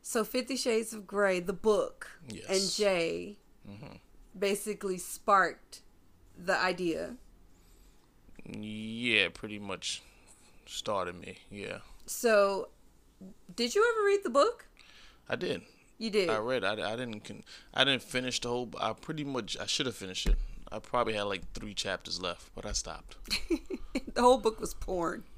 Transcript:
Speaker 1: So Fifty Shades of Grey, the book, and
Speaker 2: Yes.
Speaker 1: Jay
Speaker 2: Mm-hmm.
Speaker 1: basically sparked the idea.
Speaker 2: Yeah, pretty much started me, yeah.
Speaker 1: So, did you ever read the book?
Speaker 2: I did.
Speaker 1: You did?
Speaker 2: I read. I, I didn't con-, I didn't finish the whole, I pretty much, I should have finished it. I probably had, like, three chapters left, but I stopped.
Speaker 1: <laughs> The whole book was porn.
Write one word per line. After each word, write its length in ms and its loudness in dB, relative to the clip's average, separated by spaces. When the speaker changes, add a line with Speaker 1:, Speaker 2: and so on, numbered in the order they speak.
Speaker 1:
So 220 0
Fifty 320 -2
Shades 360 0
of 140 -12
Grey, 340 2
the 120 -2
book, 640 2
and 100 -8
Speaker 2:
Yes. 280 2
Speaker 1:
Jay 600 2
Speaker 2:
Mm-hmm. 260 -14
Speaker 1:
basically 600 -2
sparked 840 2
the 200 0
idea. 600 0
Speaker 2:
Yeah, 880 2
pretty 260 -10
much 440 -6
started 540 -4
me, 180 -14
yeah. 280 -10
Speaker 1:
So, 640 4
did 200 0
you 200 6
ever 120 2
read 180 4
the 60 -2
book? 360 4
Speaker 2:
I 80 0
did. 260 -2
Speaker 1:
You 120 -4
did? 200 4
Speaker 2:
I 80 4
read. 260 0
I, 80 2
I 40 -2
didn't 280 -6
con-, 200 -12
I 100 8
didn't 180 4
finish 380 -2
the 80 -4
whole, 220 -2
I 140 0
pretty 280 -6
much, 360 -4
I 80 -6
should 180 0
have 100 -2
finished 320 -6
it. 100 8
I 60 -6
probably 340 0
had, 120 0
like, 180 -2
three 220 -8
chapters 460 -4
left, 340 -6
but 100 -10
I 80 -6
stopped. 500 -8
Speaker 1:
<laughs> 40 -14
The 80 2
whole 160 8
book 220 2
was 120 -6
porn. 520 -4